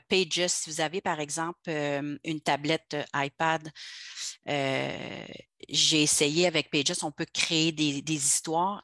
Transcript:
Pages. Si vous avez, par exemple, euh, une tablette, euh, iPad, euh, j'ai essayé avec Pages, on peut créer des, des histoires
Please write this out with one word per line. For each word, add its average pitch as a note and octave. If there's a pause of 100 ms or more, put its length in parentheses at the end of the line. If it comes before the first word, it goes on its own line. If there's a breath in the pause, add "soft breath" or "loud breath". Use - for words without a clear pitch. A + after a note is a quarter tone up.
Pages. F3+
Si -
vous D#3
avez, D#3+
par E3
exemple, E3
euh, D3
une D#3
tablette, D3
euh, D3 (100)
iPad, D#3 (800 loud breath)
euh, C3+ (420)
j'ai D3+
essayé D#3
avec D#3+
Pages, D3+
on D#3
peut E3
créer E3
des, D3+
des D3+
histoires D#3+